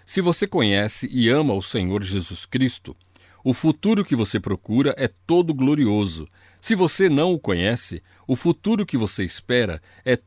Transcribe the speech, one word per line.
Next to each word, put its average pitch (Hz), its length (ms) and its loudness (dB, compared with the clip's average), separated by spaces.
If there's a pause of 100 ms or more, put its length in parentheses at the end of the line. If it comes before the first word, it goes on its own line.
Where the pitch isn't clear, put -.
Se - 160 -2
você 175 260 0
conhece 107 640 0
e 120 160 2
ama 139 260 2
o 98 80 -2
Senhor 95 420 -4
Jesus 92 420 -6
Cristo, - 500 -2 (480)
o 127 100 2
futuro 196 520 0
que 143 100 -2
você 107 240 0
procura 113 580 0
é 131 120 -2 (180)
todo 170 260 2
glorioso. 104 720 0 (340)
Se - 140 0
você 185 340 2
não 160 240 2
o 160 60 -2
conhece, 98 640 -2 (240)
o 131 100 0
futuro 202 500 0
que - 100 -4
você 107 280 -2
espera 98 580 -2 (240)
é 127 220 2